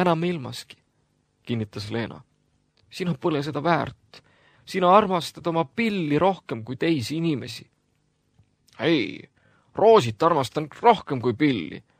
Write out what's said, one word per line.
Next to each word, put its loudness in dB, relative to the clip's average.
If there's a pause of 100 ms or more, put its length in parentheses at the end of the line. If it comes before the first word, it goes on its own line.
enam 2
ilmaski," -8 (680)
kinnitas -6
Leena. -8 (720)
"Sina -4
pole -2
seda -6
väärt. -4 (420)
Sina 4
armastad 0
oma 0
pilli -2
rohkem -2
kui -10
teisi -2
inimesi." -6 (1120)
"Ei, -2 (460)
Roosit 4
armastan 0 (140)
rohkem 2
kui 0
pilli," -2 (180)